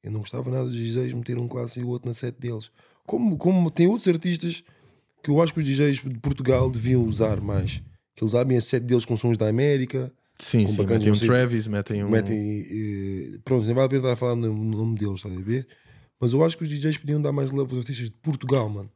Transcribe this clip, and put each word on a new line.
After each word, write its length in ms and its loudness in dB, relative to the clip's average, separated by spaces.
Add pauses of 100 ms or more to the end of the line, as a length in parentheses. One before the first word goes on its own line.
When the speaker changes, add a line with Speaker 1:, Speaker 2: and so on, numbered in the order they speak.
Speaker 1:
Eu 80 -8
não 100 -4
gostava 280 -8
nada 160 -2
dos 100 -6
D 160 -4
Js 220 -2
meter 240 -6
um 100 -4
clássico 340 -8
e 20 -4
o 60 -4
outro 180 -6
na 60 -6
set 260 -8
deles. 320 -8 (340)
Como, 320 0
como 320 4
tem 180 4
outros 200 2
artistas 560 0 (600)
que 60 -4
eu 120 6
acho 120 2
que 60 -2
os 60 0
D 80 2
Js 300 2
de 160 -8
Portugal 520 2
deviam 340 2
usar 360 0
mais. 400 -2 (340)
Que 80 -4
eles 100 0
abrem 240 4
a 40 4
set 220 0
deles 220 2
com 100 0
sons 220 2
da 120 2
América, 640 0 (280)
Speaker 2:
Sim, 240 2
Speaker 1:
com 80 2
Speaker 2:
sim, 60 0
Speaker 1:
bacanas, 220 2
Speaker 2:
metem 80 2
um 60 6
Speaker 1:
não 60 6
sei, 80 2
Speaker 2:
Travis, 400 2
metem 360 -4
um 60 -4
Speaker 1:
metem, 520 0
eh, 840 -6
pronto, 200 2
nem 80 0
vale 120 2
a 40 0
pena 120 0
estar 120 0
a 20 0
falar 200 -2
no, 180 -2
no 240 -2
nome 200 -2
deles, 180 -4
estás 220 -10
a 40 -10
ver? 260 -4 (520)
Mas 140 0
eu 100 4
acho 140 0
que 60 -6
os 60 -4
D 80 -6
Js 200 -2
podiam 240 -2
dar 100 -2
mais 200 -2
love 240 -2
aos 80 -2
artistas 260 -8
de 80 -16
Portugal, 520 0
mano. 260 -8